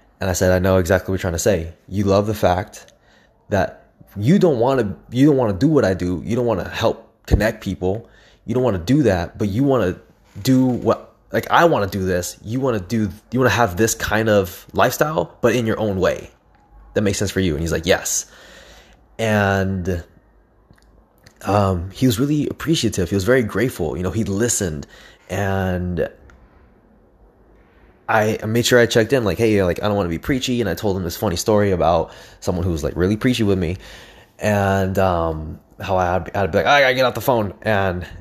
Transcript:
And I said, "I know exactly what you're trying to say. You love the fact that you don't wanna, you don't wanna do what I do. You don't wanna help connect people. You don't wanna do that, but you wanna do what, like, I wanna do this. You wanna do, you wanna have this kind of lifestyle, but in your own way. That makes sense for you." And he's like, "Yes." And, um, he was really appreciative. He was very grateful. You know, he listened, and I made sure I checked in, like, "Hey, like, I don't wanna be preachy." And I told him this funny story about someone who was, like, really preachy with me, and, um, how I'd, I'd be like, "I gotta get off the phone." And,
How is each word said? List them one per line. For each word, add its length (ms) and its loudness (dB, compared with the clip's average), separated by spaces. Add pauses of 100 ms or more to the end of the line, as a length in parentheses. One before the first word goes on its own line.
(200)
And 100 -2
I 40 0
said, 180 2
"I 80 4
know 180 4
exactly 340 0
what 80 -2
you're 100 -4
trying 40 -4
to 60 -6
say. 340 -2 (140)
You 180 -2
love 200 4
the 80 -2
fact 580 -2 (580)
that 360 -2 (320)
you 220 2
don't 200 2
wanna, 380 0 (140)
you 160 4
don't 100 4
wanna 160 2
do 140 2
what 180 4
I 80 2
do. 320 -4
You 100 -2
don't 120 0
wanna 200 -2
help 600 -4
connect 360 0
people. 460 -4 (360)
You 100 -4
don't 80 2
wanna 160 0
do 240 2
that, 340 0
but 100 -2
you 160 -2
wanna 380 0 (400)
do 240 2
what, 500 -2 (160)
like, 180 -2
I 160 4
wanna 220 2
do 160 -4
this. 380 -2
You 180 -6
wanna 200 -2
do, 300 -2 (220)
you 80 -2
wanna 120 4
have 260 2
this 180 2
kind 320 -2
of 460 2
lifestyle, 680 0
but 140 2
in 100 0
your 140 -2
own 200 -2
way. 300 -2 (640)
That 100 0
makes 160 0
sense 120 -2
for 80 -2
you." 140 2
And 80 -4
he's 100 -2
like, 140 -2
"Yes." 400 0 (920)
And, 840 0 (1400)
um, 480 0
he 140 0
was 140 2
really 280 0
appreciative. 600 -2
He 60 0
was 80 0
very 200 4
grateful. 520 -4
You 80 -6
know, 80 -2
he 140 -2
listened, 640 -2 (420)
and 800 -2 (2000)
I 360 0
made 200 0
sure 120 4
I 100 6
checked 260 2
in, 100 2
like, 140 0
"Hey, 260 2
like, 180 0
I 60 -2
don't 80 0
wanna 140 0
be 100 -4
preachy." 400 -2
And 100 -2
I 40 -2
told 240 -2
him 60 -4
this 120 -6
funny 220 -2
story 340 2
about 400 2 (300)
someone 240 -2
who 60 -2
was, 120 -4
like, 140 -4
really 180 2
preachy 280 0
with 140 2
me, 200 -4 (600)
and, 600 0
um, 600 -2 (200)
how 180 -2
I'd, 380 -2
I'd 160 -2
be 60 -2
like, 100 0
"I 140 4
gotta 120 2
get 120 0
off 100 0
the 60 -8
phone." 400 0
And, 440 -2 (160)